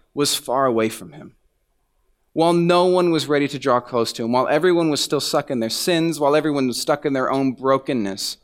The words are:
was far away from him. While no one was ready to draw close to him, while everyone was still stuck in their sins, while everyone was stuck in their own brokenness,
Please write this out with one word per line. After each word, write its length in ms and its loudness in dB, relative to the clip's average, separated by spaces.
was 220 0
far 300 0
away 220 2
from 240 -10
him. 240 -20
While 220 2
no 320 4
one 260 4
was 160 0
ready 220 0
to 100 -8
draw 220 2
close 320 -2
to 100 -8
him, 80 -2
while 160 2
everyone 420 2
was 120 -2
still 180 -2
stuck 320 -2
in 80 -2
their 100 -2
sins, 500 -2
while 160 2
everyone 320 0
was 120 -4
stuck 260 -2
in 80 -2
their 180 -2
own 220 0
brokenness, 920 -2